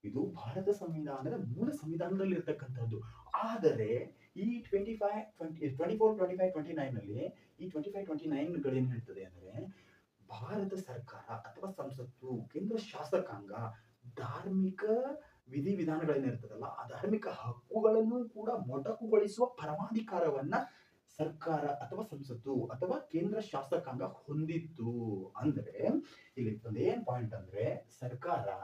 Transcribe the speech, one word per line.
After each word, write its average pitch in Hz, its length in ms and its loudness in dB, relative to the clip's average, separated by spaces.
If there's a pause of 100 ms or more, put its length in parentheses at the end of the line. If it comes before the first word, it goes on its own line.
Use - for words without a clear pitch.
ಇದು 120 180 0
ಭಾರತ 180 460 -2
ಸಂವಿಧಾನದ 160 760 -2 (140)
ಮೂಲ 240 120 2
ಸಂವಿಧಾನದಲ್ಲಿ 180 680 0
ಇರ್ತಕ್ಕಂಥದ್ದು. 120 640 -2 (320)
ಆದರೆ 139 800 2 (220)
ಈ 233 240 0
ಟ್ವೆಂಟಿ 202 340 0
ಫೈವ್, 214 420 -2
ಟ್ವೆಂಟಿ, 156 320 -4
ಟ್ವೆಂಟಿ 170 280 0
ಫೋರ್, 214 200 6
ಟ್ವೆಂಟಿ 185 200 2
ಫೈವ್, 185 160 4
ಟ್ವೆಂಟಿ 160 200 -4
ನೈನ್ 135 260 -2
ಅಲ್ಲಿ 107 360 -4 (260)
ಈ 180 80 -8
ಟ್ವೆಂಟಿ - 220 -4
ಫೈವ್ 196 140 -4
ಟ್ವೆಂಟಿ 156 220 -4
ನೈನ್ 156 300 0
ಗಳೇನ್ 131 320 2
ಹೇಳ್ತದೆ 98 360 -6
ಅಂದ್ರೆ 92 600 -12 (440)
ಭಾರತ 190 440 -4
ಸರ್ಕಾರ - 600 -10
ಅಥವಾ - 360 -10
ಸಂಸತ್ತು, 131 800 -8
ಕೇಂದ್ರ 208 240 -2
ಶಾಸಕಾಂಗ - 760 -2 (640)
ಧಾರ್ಮಿಕ 185 680 2 (640)
ವಿಧಿವಿಧಾನಗಳೇನಿರ್ತದಲ್ಲ, 156 1160 2
ಆ - 240 -8
ಧಾರ್ಮಿಕ 214 400 0
ಹಕ್ಕುಗಳನ್ನು 220 1000 4
ಕೂಡ 220 220 -4
ಮೊಟಕುಗೊಳಿಸುವ 214 960 4
ಪರಮಾಧಿಕಾರವನ್ನ 170 1080 0 (640)
ಸರ್ಕಾರ 156 480 0
ಅಥವಾ 143 380 -2
ಸಂಸತ್ತು 135 640 -2
ಅಥವಾ 214 320 0
ಕೇಂದ್ರ 196 420 0
ಶಾಸಕಾಂಗ 139 640 -2
ಹೊಂದಿತ್ತು. 120 1200 -2 (120)
ಅಂದ್ರೆ - 520 0 (500)
ಇಲ್ಲಿ 110 280 -2
ಒಂದೇನ್ 151 400 2
ಪಾಯಿಂಟ್ 117 280 0
ಅಂದ್ರೆ 101 520 -2 (140)
ಸರ್ಕಾರ 127 480 -2 (160)